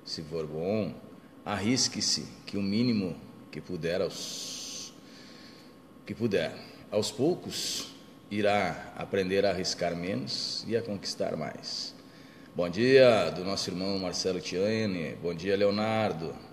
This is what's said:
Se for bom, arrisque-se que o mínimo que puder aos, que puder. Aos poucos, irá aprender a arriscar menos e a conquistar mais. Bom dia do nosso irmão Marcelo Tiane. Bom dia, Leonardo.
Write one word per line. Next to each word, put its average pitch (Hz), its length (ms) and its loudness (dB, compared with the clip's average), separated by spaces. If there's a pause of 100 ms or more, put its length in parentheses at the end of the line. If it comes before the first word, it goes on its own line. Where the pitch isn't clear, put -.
Se - 200 -8
for 78 220 -4
bom, 82 480 0 (520)
arrisque-se 104 800 0 (180)
que - 120 -6
o 101 40 0
mínimo 101 540 2 (360)
que 76 100 -8
puder 87 400 0
aos, - 920 -6 (1120)
que - 80 -6
puder. 95 420 2 (340)
Aos 104 220 2
poucos, - 760 0 (420)
irá 101 680 2
aprender 95 480 2
a 98 60 6
arriscar 87 440 0
menos 101 720 -4
e 107 80 0
a 110 60 2
conquistar 95 540 -4
mais. - 600 -6 (580)
Bom 87 160 2
dia 117 640 8
do 87 140 -4
nosso 98 240 -2
irmão 95 280 -2
Marcelo 90 440 -2
Tiane. 95 800 0
Bom 87 120 -2
dia, 92 220 0
Leonardo. 101 800 2 (180)